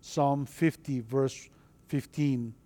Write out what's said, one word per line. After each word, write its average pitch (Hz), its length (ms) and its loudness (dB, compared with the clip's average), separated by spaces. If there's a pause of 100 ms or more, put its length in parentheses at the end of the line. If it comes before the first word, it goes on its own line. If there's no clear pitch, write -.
Psalm 143 460 0
fifty, 147 540 0
verse 131 480 -2 (400)
fifteen. 131 680 -2 (120)